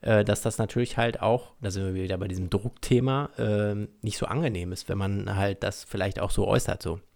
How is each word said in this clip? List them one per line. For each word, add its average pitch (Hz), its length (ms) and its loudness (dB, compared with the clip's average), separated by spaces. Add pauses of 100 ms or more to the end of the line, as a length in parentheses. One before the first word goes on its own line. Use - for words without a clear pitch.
äh, 107 240 6
dass 104 160 2
das - 160 -2
natürlich 120 400 0
halt 117 240 0
auch, 117 400 2
da 101 100 -2
sind 95 140 -2
wir 95 80 -2
wieder 92 240 -2
bei 95 100 -4
diesem 92 220 -2
Druckthema, 127 880 2
ähm, 104 500 0 (140)
nicht 104 160 -4
so - 80 -2
angenehm 101 460 -2
ist, - 180 -10
wenn 98 80 -2
man 98 380 -2
halt 98 280 0
das 98 200 -4
vielleicht 98 360 -4
auch 98 120 0
so 98 160 2
äußert, - 340 2
so. 87 180 -4 (160)